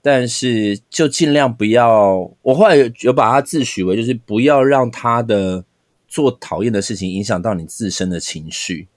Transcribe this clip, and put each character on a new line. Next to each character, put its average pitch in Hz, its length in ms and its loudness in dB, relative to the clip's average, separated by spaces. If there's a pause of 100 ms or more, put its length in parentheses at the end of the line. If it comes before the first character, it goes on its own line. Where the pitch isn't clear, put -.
但 135 260 2
是 110 520 -2 (100)
就 160 180 0
尽 151 240 0
量 139 220 2
不 117 120 -4
要， 107 640 4 (120)
我 131 120 2
后 190 140 4
来 185 80 4
有， 131 140 4 (120)
有 123 120 2
把 120 180 2
他 139 100 2
自 139 220 -4
诩 98 220 -4
为 92 100 0
就 113 80 -4
是 123 100 -2
不 113 280 -4
要 139 200 4
让 131 300 2
他 117 300 -2
的 95 420 -2 (460)
做 143 200 0 (120)
讨 82 220 -6
厌 117 100 -2
的 101 80 0
事 107 140 -6
情 92 140 -6
影 95 140 -6
响 98 180 -4
到 107 120 -4
你 85 120 -6
自 101 240 -8
身 92 200 -4
的 87 100 -4
情 80 320 -12
绪 85 460 -10